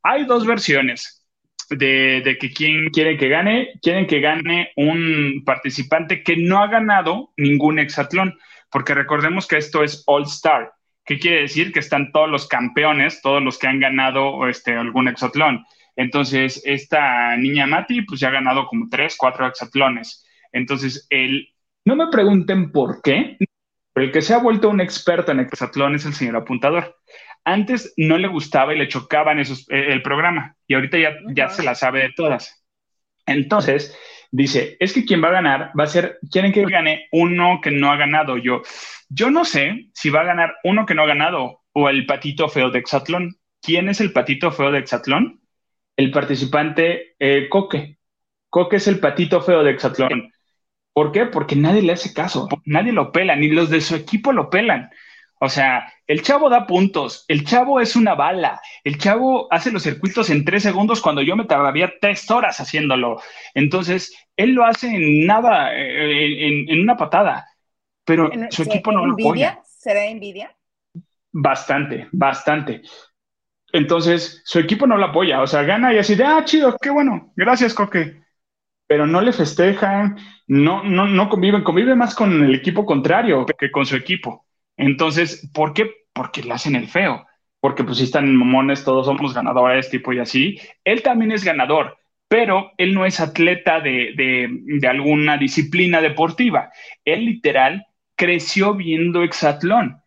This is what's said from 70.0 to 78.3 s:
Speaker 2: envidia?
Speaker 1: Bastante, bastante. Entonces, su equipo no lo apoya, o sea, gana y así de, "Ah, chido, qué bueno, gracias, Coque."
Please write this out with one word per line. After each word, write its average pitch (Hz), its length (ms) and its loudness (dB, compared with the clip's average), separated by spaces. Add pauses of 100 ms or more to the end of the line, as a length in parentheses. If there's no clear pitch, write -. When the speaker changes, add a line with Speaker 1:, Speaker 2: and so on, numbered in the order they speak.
Speaker 2:
envidia? 202 500 -14 (760)
Speaker 1:
Bastante, 139 800 -2
bastante. - 720 -2 (920)
Entonces, 170 720 0
su - 160 0
equipo 208 260 0
no 233 120 4
lo 196 80 2
apoya, 151 360 0
o 135 40 2
sea, 147 160 0
gana 220 320 2
y 214 40 6
así 208 160 2
de, 226 100 4
"Ah, 311 200 4
chido, 294 360 2
qué 277 100 -4
bueno, 277 460 0
gracias, 233 380 2
Coque." 180 480 -2 (640)